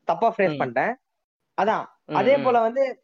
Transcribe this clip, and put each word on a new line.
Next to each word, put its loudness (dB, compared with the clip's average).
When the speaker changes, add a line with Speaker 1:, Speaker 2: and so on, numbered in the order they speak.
Speaker 1:
தப்பா 0
ஃப்ரேஸ் 0
Speaker 2:
ம். -6
Speaker 1:
பண்ணிட்டேன். -2
அதான், 0
Speaker 2:
ம், -10
Speaker 1:
அதே 4
Speaker 2:
ம். 0
Speaker 1:
போல 2
வந்து -2